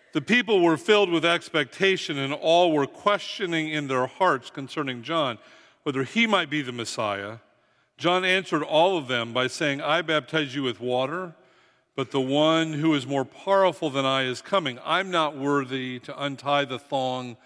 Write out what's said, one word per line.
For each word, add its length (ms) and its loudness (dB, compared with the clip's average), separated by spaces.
the 80 0
people 400 2
were 160 6
filled 340 4
with 140 2
expectation 920 0
and 140 -2
all 380 4
were 160 2
questioning 840 -2
in 200 -4
their 180 0
hearts 420 0
concerning 540 -8
John, 360 -2
whether 220 -2
he 240 0
might 220 0
be 120 -4
the 80 -10
Messiah, 680 -6
John 280 0
answered 380 0
all 340 4
of 120 -4
them 240 -2
by 160 0
saying, 320 -4
"I 220 0
baptize 520 -2
you 80 -4
with 160 -2
water, 560 -4
but 160 -4
the 80 0
one 540 2
who 200 2
is 140 -4
more 160 -2
powerful 680 2
than 160 0
I 160 2
is 180 -4
coming. 440 -2
I'm 260 -2
not 260 0
worthy 600 -2
to 240 -12
untie 420 0
the 140 -6
thong 680 -4